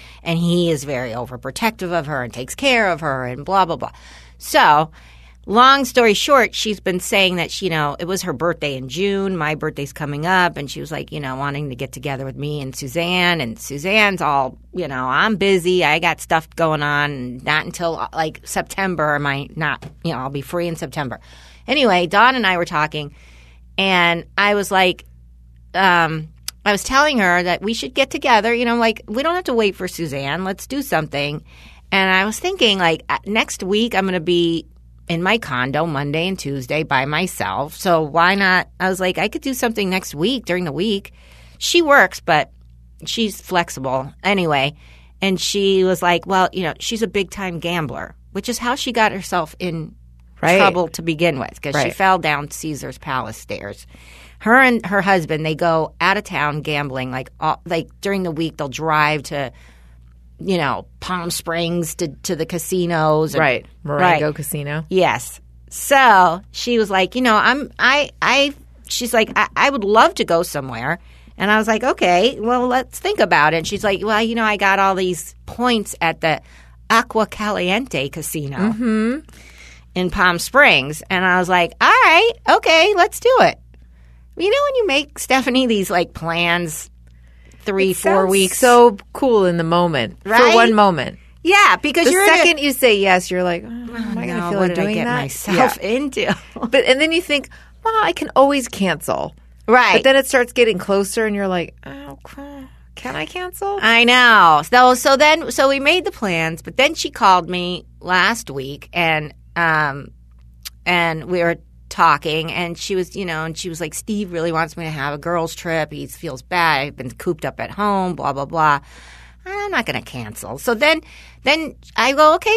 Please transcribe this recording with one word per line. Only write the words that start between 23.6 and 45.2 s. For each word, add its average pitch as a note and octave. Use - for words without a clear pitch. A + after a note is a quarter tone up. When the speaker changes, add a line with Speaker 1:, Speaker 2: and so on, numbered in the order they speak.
Speaker 1:
And F3
I G#3
was G3+
like, F#3
um, E3
I G#3
was G3
telling C#4
her F3+
that F3
we A3
should C4
get C4+
together. A#3
You A#3+
know, A#3
like, A3+
we A3
don't E4
have F4+
to C#4+
wait G#3+
for F3+
Suzanne. C#3+
Let's F#3+
do C#4
something. D3+
And F#3+
I F#3+
was G#3+
thinking, C4+
like, E3
uh, -
next A3+
week G#3+
I'm F#3+
gonna F#3
be E3+
in E3+
my G3+
condo C#3
Monday D3
and F#3+
Tuesday C#3
by C#3
myself. C#3+
So E3
why E3
not? F#3
I F#3
was F#3
like, F#3
I F#3+
could D#4
do C4+
something A3+
next F#3
week A3
during F3+
the D3+
week. G3
She -
works, C#4
but D3+
she's G#3+
flexible C#3
anyway. D#3